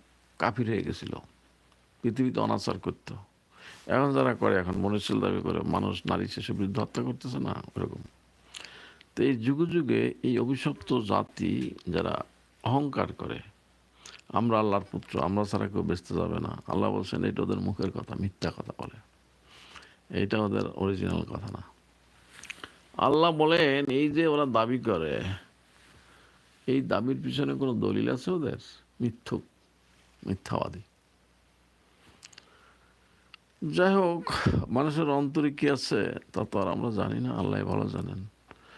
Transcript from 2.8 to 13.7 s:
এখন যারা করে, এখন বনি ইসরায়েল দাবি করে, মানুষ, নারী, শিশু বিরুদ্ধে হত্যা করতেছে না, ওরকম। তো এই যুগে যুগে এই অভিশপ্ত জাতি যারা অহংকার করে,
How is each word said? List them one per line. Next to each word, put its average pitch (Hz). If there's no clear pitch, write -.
এখন 139
যারা 127
করে, 104
এখন 92
বনি 101
ইসরায়েল 101
দাবি 95
করে, 90
মানুষ, 95
নারী, 95
শিশু 104
বিরুদ্ধে 98
হত্যা 120
করতেছে 131
না, -
ওরকম। -
তো -
এই 131
যুগে 143
যুগে 120
এই 120
অভিশপ্ত 127
জাতি 101
যারা 87
অহংকার 135
করে, -